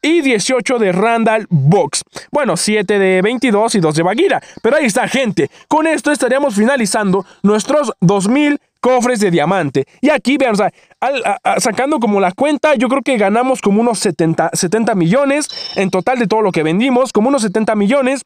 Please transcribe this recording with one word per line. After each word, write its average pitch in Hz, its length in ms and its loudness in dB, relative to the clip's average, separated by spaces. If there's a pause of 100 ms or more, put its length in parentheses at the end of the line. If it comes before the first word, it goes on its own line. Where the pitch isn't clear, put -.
y 320 180 2
dieciocho 254 560 0
de 208 140 0
Randall 220 580 0
Box. 160 540 2 (280)
Bueno, 254 260 0
siete 214 420 0
de 185 240 2
veintidós 226 500 0
y 214 60 2
dos 156 160 0
de 160 80 0
Bagheera. 220 360 0 (220)
Pero 240 140 2
ahí 311 100 2
está, 220 220 0
gente. 202 420 -2 (180)
Con 311 200 2
esto 294 240 0
estaríamos 269 420 0
finalizando 208 720 0 (160)
nuestros 220 500 0 (100)
dos 190 260 2
mil 294 320 0 (200)
cofres 247 400 0
de 196 120 0
diamante. 156 540 0 (160)
Y 294 100 2
aquí, 277 260 0
vean, 254 160 0
o 196 40 -2
sea, 196 140 0 (280)
al, 262 260 -2
a, 202 180 -4
a, 202 160 0
sacando 254 400 -2
como 208 200 0
la 185 140 0
cuenta, 294 420 0
yo 233 120 0
creo 269 140 0
que 262 160 -2
ganamos 226 460 0
como 202 180 2
unos 233 160 0
setenta, 165 560 -2
setenta 214 400 0
millones 269 540 0 (280)
en 196 140 -2
total 240 300 -2
de 226 80 0
todo 214 160 0
lo 196 80 0
que 165 100 -2
vendimos, 240 500 0
como 214 180 0
unos 277 120 0
setenta 220 320 -2
millones. 247 520 0